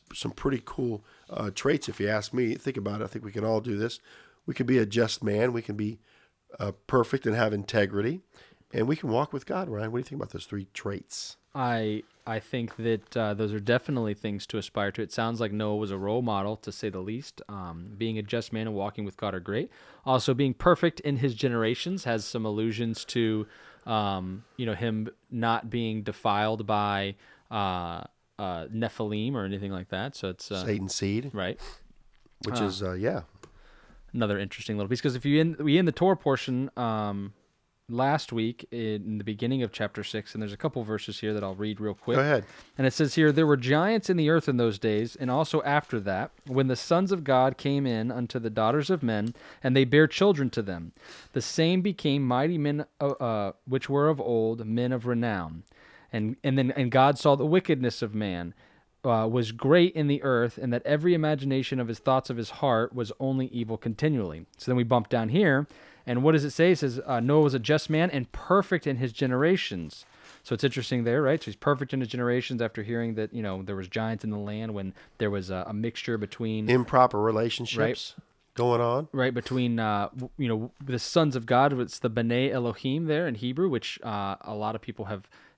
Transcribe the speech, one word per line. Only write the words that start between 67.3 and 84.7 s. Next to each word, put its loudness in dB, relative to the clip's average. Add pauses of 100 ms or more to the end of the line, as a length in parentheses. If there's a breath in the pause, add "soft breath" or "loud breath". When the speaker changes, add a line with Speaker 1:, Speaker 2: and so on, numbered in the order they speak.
Speaker 2:
was 4
a 2
just 2
man 2
and -4
perfect 2
in 0
his -2
generations." 0 (380 loud breath)
So -4
it's -2
interesting 0
there, 2
right? 2
So -12
he's -10
perfect 0
in 0
his -4
generations -2
after -4
hearing -2
that, -4
you -6
know, -4
there -6
was -8
giants -4
in -2
the -4
land -6
when -6 (240 loud breath)
there 0
was -4
a, -4
a -8
mixture -4
between -4
Speaker 1:
Improper 6
relationships 0
Speaker 2:
Right. -20 (300)
Speaker 1:
going 4
on. 0
Speaker 2:
Right, 2
between, 0
uh, 0
w-, -10
you -2
know, -2 (120)
the -4
sons 2
of -4
God, 4
it's -4
the 0
B'nai 2
Elohim -2
there 0
in -4
Hebrew, -2
which, -4
uh, -4
a -10
lot -4